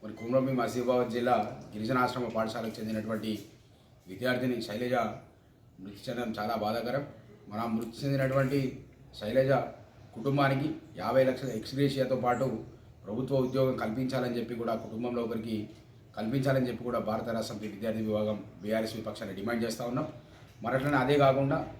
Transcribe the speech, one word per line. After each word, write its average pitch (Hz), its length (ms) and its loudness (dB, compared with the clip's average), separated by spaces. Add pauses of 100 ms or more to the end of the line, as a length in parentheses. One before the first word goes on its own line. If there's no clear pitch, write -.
మరి 110 100 -10
కుమ్రంభీం 127 480 2
ఆసిఫాబాద్ 120 500 2
జిల్లా 120 240 2 (400)
గిరిజన 113 240 0
ఆశ్రమ 123 380 2
పాఠశాలకు 110 440 -2
చెందినటువంటి 110 500 -4 (760)
విద్యార్థిని 123 540 -2
శైలజ 123 320 -2 (880)
మృతి 104 260 -14
చెందడం 117 300 -4
చాలా 107 240 -2
బాధాకరం. 117 420 -2 (460)
మరి 107 100 -6
ఆ 117 60 -2
మృతి 113 380 -4
చెందినటువంటి 135 560 2 (600)
శైలజ 131 320 4 (640)
కుటుంబానికి 139 560 2 (280)
యాభై 120 260 4
లక్షల 131 240 0
ఎక్స్ 110 260 -6
గ్రేషియాతో 131 420 2
పాటు 123 420 2 (480)
ప్రభుత్వ 131 300 -2
ఉద్యోగం 131 400 2
కల్పించాలని 123 640 -2
చెప్పి 117 160 -4
కూడా 113 200 -2
కుటుంబంలో 113 480 -4
ఒకరికి 110 460 -4 (480)
కల్పించాలని 131 520 2
చెప్పి 113 160 -4
కూడా 120 140 0
భారత 110 300 0
రాష్ట్ర 113 260 -2
సమితి 107 140 -8
విద్యార్థి 107 340 -2
విభాగం 107 380 0 (220)
బీఆర్ఎస్పీ 110 380 0
పక్షాన 104 300 -8
డిమాండ్ 110 340 -2
చేస్తూ 113 200 -4
ఉన్నాం. 127 240 -2 (540)
మరి 120 120 0
అట్లనే 139 220 2
అదే 135 220 4
కాకుండా 139 420 6 (200)